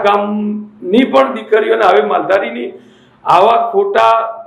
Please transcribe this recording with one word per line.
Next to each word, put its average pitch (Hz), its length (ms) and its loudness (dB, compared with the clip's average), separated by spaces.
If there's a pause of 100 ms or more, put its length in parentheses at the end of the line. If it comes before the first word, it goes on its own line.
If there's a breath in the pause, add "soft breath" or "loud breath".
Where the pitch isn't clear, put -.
ગામની 208 1080 -2
પણ 262 240 2
દીકરીઓને 220 500 0
હવે 202 260 4
માલધારીની 170 580 -2 (560 loud breath)
આવા 190 320 4 (140)
ખોટા, 220 420 2 (340)